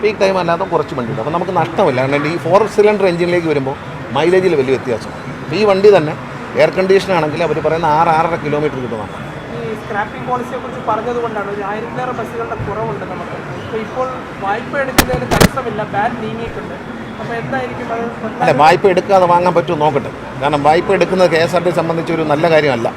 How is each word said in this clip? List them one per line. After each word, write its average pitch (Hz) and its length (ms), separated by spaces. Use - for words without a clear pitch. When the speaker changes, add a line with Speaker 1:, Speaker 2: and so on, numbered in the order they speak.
Speaker 1:
പീക്ക് 214 180
ടൈം 190 200
അല്ലാതെ 170 300
കുറച്ച് 151 260
വണ്ടി 120 140
ഉണ്ട്. 110 100
അപ്പോൾ 147 140
നമുക്ക് 180 240
നഷ്ടമില്ല. 165 440
കാരണം 143 280
ഈ 170 120
ഫോർ 180 180
സിലിണ്ടർ 208 340
എഞ്ചിനിലേക്ക് 175 420
വരുമ്പോൾ 139 240
മൈലേജിൽ 175 440
വലിയ 131 160
വ്യത്യാസമാണ്. 110 460
അപ്പോൾ 147 160
ഈ - 100
വണ്ടി 196 260
തന്നെ 160 180
എയർ 156 200
കണ്ടീഷൻ 190 400
ആണെങ്കിൽ 156 280
അവർ 156 200
പറയുന്ന 160 220
ആറ്, 165 200
ആറര 165 160
കിലോമീറ്റർ 147 380
കിട്ടുന്നതാണ്. 107 320
Speaker 2:
ഈ 226 160
സ്ക്രാപ്പിംഗ് 214 480
പോളിസിയെ 247 340
കുറിച്ച് 240 260
പറഞ്ഞതുകൊണ്ടാണ് 220 640
ഒരു 208 160
ആയിരത്തിലേറെ 240 480
ബസ്സുകളുടെ 233 480
കുറവുണ്ട് 208 460
നമുക്ക്. - 260
അപ്പോൾ 220 220
ഇപ്പോൾ 254 220
വായ്പ 226 280
എടുക്കുന്നതിന് 254 500
തടസ്സമില്ല, 226 500
ബാൻ 208 160
നീങ്ങിയിട്ടുണ്ട്. 220 540
അപ്പോൾ 226 220
എന്തായിരിക്കും 247 540
അത്? 233 100
Speaker 1:
അല്ല, 165 100
വായ്പ 180 220
എടുക്കാതെ 185 400
വാങ്ങാൻ 175 240
പറ്റുമോ 165 260
നോക്കട്ടെ. 139 260
കാരണം 143 280
വായ്പ 170 200
എടുക്കുന്നത് 180 360
കെ 160 100
എസ് 170 140
ആർ 170 80
ടി 180 140
സംബന്ധിച്ച് 165 360
ഒരു 160 160
നല്ല 151 120
കാര്യമല്ല. 131 420